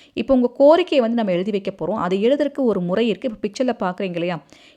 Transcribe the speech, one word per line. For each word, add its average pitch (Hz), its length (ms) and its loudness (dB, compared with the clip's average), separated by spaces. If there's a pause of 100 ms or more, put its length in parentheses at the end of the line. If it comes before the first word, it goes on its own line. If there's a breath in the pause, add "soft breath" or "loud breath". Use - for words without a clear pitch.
(140 soft breath)
இப்போ 262 220 0
உங்க 247 200 2
கோரிக்கையை 320 460 4
வந்து 233 160 0
நம்ம 208 160 -2
எழுதி 185 180 -2
வைக்க 196 200 -4
போறோம். 175 260 -6
அதை 190 280 -2
எழுதுறதுக்கு 285 340 0
ஒரு 214 220 0
முறை 190 280 0
இருக்கு. 220 220 -4
இப்போ 214 180 -8
பிக்சர்ல 233 400 -4
பாக்குறீங்க 180 240 -6
இல்லையா? 170 300 -4 (340 soft breath)